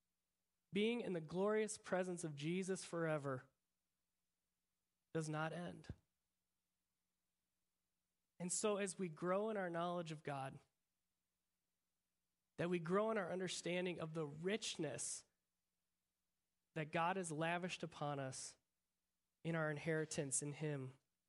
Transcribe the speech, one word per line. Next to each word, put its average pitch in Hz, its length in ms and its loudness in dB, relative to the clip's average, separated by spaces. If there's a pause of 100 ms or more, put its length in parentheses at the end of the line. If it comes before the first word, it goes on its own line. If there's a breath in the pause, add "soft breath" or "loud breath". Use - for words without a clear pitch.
(720)
Being 220 300 4
in 185 100 -2
the 170 80 0
glorious 208 580 0
presence 180 460 0
of 151 100 -4
Jesus 175 500 0
forever 151 600 0 (1700)
does 160 160 0
not 156 240 -2
end. 170 340 -8 (2500)
And 175 120 -2
so 208 240 2
as 196 220 0
we 190 100 0
grow 185 420 2
in 214 60 0
our 180 140 0
knowledge 170 420 0
of 151 120 -10
God, 139 340 -4 (2000)
that 165 100 2
we 180 100 4
grow 196 320 4
in 220 80 2
our 170 120 0
understanding 180 680 0
of 160 140 -4
the 160 120 0 (160)
richness 185 800 -2 (1500)
that 156 180 -2
God 170 240 4
has 175 140 -2
lavished 165 520 0
upon 147 360 -2
us - 360 -4 (880)
in 165 120 0
our 156 160 4
inheritance 151 720 2
in 147 100 -2
him 139 380 -2 (380)